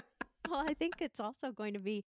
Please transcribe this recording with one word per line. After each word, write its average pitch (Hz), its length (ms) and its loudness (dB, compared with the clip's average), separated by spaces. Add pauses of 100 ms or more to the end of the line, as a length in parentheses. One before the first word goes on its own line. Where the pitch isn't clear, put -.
(480)
Well, 294 160 2
I 302 100 2
think 339 260 2
it's 302 180 -2
also 247 320 -2
going 208 240 -2
to 202 60 -2
be, 208 280 0